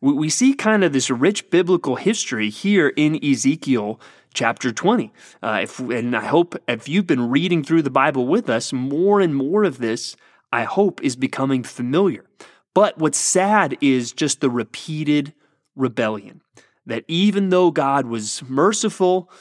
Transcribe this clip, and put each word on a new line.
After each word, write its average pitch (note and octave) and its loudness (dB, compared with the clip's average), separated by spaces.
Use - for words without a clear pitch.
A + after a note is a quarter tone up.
We, C3+ 2
we D3+ 0
see B3+ 4
kind G#3+ 2
of E3 2
this C3+ 0
rich C3+ 0
biblical E3+ 2
history A#2 -2
here F#3 2
in D3+ 0
Ezekiel C3 0
chapter A#2 -2
twenty. F#3+ 0
Uh, G#2+ -2
if, - -10
and A#2+ -4
I G#2+ -2
hope E3 0
if A#2+ -4
you've F3 0
been B2 0
reading D#3+ 0
through D#3+ 2
the C#3+ 0
Bible C3+ 2
with G3 0
us, C#3 -2
more D#3 0
and E3+ 0
more D3 0
of D3 -2
this, A#2 -6
I A#2 0
hope, F#3+ 0
is C3 -2
becoming C3 -2
familiar. C3 -2
But G3 4
what's D#3 0
sad F#3+ 2
is B2+ 2
just - -4
the C#3 2
repeated D3 -4
rebellion. A2 -4
That A#2 -8
even G3 2
though F3+ 4
God C#3 0
was A2+ -8
merciful, F#3 0